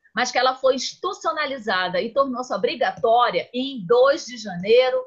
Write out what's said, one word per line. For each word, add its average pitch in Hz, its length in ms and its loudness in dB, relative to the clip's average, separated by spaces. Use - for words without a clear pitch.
mas 247 180 -2
que 277 80 0
ela 254 160 2
foi 262 200 2
institucionalizada 254 1300 -4
e 226 100 -6
tornou-se 254 420 -2
obrigatória 226 1000 0
em 254 320 -6
dois 262 400 4
de 240 120 -14
janeiro 214 680 2